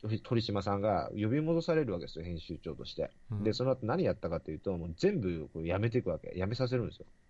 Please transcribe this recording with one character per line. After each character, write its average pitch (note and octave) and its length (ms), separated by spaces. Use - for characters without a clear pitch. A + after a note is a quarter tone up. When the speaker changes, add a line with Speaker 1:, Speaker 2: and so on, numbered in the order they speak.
Speaker 1:
鳥 A#2 180
島 G#2 200
さ G2+ 140
ん G2+ 60
が G2 300
呼 G#2 180
び C#3+ 120
戻 E3 200
さ E3 140
れ D#3 100
る G#2 80
わ F2 60
け D2 60
で - 60
す - 80
よ、 E2 60
編 E2+ 140
集 D#2+ 180
長 - 180
と - 80
し - 100
て。 - 160
Speaker 2:
う G#2+ 40
ん。 G#2 80
Speaker 1:
で、 G#2+ 100
そ B2 100
の C3 80
後 B2+ 140
何 D3+ 180
や G2 100
っ - 20
た F2+ 140
か E2 120
と - 100
い D#2 40
う D2+ 40
と、 F#2+ 180
も E2+ 100
う E2 100
全 F#3 240
部 E2 320
こ D#2+ 80
う E2 60
や F2+ 120
め A2+ 100
て B2 100
い - 40
く F#2+ 60
わ D#2+ 100
け。 - 180
や F2+ 80
め A2+ 100
さ C3 120
せ A#2+ 80
る A#2+ 80
ん F#2 40
で - 60
す - 60
よ。 - 60